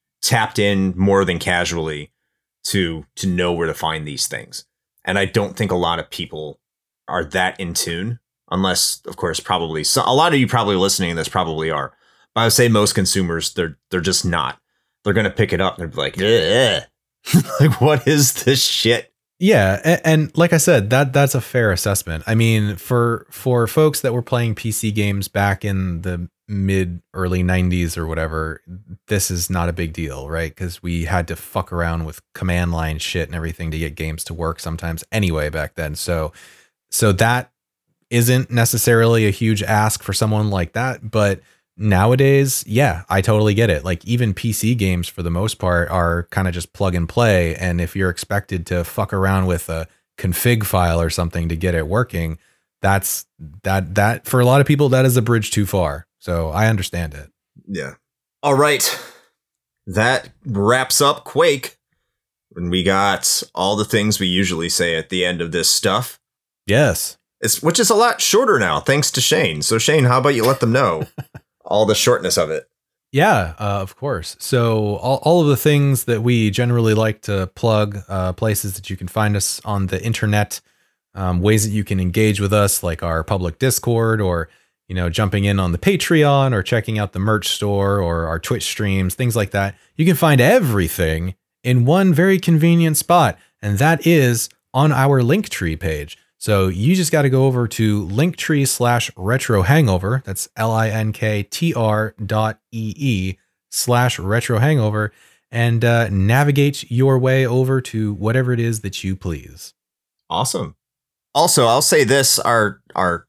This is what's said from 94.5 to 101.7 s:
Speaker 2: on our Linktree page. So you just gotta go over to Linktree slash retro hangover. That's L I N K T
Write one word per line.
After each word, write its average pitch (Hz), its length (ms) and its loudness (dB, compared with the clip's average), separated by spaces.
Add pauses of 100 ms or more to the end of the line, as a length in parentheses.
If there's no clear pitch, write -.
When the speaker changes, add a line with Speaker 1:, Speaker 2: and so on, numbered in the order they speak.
Speaker 2:
on 151 180 4
our 135 300 4
Linktree 117 580 0
page. 76 380 -6 (200)
So 98 300 2
you 104 280 2
just 175 160 0
gotta 147 180 2
go 131 180 4
over 123 200 0
to 104 400 0
Linktree 139 600 0
slash 120 500 0
retro 104 460 0
hangover. 113 600 2
That's - 320 -8
L 113 160 -2
I 110 180 0
N 110 220 -2
K 107 320 -2
T 165 300 -4